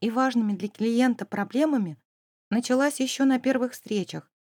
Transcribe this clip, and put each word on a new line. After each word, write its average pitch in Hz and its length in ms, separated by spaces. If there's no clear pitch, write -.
и 214 80
важными 240 420
для 202 160
клиента 233 580
проблемами 208 720
началась 254 500
еще 262 240
на 262 160
первых 254 320
встречах - 580